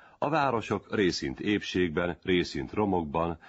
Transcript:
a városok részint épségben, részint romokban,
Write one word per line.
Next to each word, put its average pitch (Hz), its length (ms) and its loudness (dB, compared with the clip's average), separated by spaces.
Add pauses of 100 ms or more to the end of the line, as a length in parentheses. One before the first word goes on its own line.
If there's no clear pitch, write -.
(180)
a 135 100 -2
városok 120 680 0
részint 80 460 0
épségben, 87 800 0
részint 78 500 0
romokban, 85 680 0 (100)